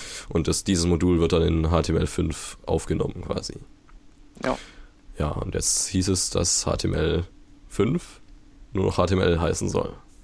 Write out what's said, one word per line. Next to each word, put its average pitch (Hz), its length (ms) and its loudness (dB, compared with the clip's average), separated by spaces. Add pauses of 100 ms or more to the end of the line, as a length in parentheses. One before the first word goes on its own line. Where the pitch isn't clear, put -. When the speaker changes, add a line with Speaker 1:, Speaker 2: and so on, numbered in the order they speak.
(300)
Speaker 1:
und 80 180 0
das, 82 160 0
dieses 87 220 2
Modul 87 340 4
wird 82 140 2
dann 82 80 4
in 82 300 2
H 82 100 4
T 80 120 0
M 80 40 4
L 80 100 0
fünf - 600 -4
aufgenommen 82 580 -2
quasi. - 300 -6 (880)
Speaker 2:
Ja. 131 120 -2 (600)
Speaker 1:
Ja, 73 140 0
und - 220 -6
jetzt - 360 -2
hieß 92 180 0
es, 92 220 0
dass - 360 0
H - 120 0
T - 100 -2
M - 60 0
L 80 320 2 (420)
fünf - 540 -2 (500)
nur 95 140 0
noch 95 120 0
H 90 100 4
T 95 80 2
M 92 40 4
L 85 220 4
heißen 98 260 0
soll. - 240 -2 (320)